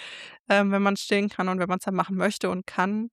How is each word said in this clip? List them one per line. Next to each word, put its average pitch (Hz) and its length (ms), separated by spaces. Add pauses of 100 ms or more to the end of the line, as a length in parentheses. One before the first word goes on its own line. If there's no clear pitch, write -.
(500)
ähm, 202 220
wenn 196 100
man 202 140
stillen 202 340
kann 185 180
und 185 120
wenn 170 80
man's 185 160
dann 190 100
machen 185 220
möchte 185 340
und 185 160
kann, 208 460